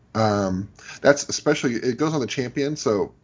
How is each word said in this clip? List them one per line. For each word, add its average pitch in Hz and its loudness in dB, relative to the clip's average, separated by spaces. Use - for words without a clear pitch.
Um, 101 0
that's - 4
especially, 147 0
it 120 -2
goes 156 0
on 156 0
the 117 -2
champion, 139 -4
so 101 0